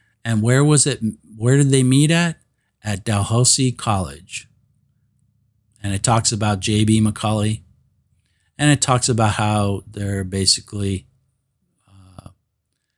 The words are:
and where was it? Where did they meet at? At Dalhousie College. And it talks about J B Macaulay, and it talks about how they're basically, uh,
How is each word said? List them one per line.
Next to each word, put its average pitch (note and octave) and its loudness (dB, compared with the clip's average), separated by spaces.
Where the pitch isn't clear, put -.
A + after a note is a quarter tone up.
and A2+ -2
where B2 4
was D3 4
it? B2 -4
Where A#2+ 2
did C#3+ 4
they C3 4
meet C#3 4
at? E3+ 0
At G#2 -6
Dalhousie A#2 0
College. F2+ -6
And G2 -8
it G2 -6
talks A2+ 2
about G#2 -2
J G#2+ 0
B A2 2
Macaulay, G#2+ -2
and D3 2
it C3+ 2
talks B2+ 0
about A2 2
how G#2 -2
they're G2+ -6
basically, G2 -4
uh, F#2+ -20